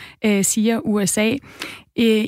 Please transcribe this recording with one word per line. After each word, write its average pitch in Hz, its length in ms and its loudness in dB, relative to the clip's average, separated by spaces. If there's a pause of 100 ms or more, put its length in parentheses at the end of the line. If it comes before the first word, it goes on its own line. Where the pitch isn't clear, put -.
(240)
øh, 202 200 2
siger 226 420 0
U 208 200 0
S - 120 -2
A. 220 120 2 (680)
Øh, 220 300 4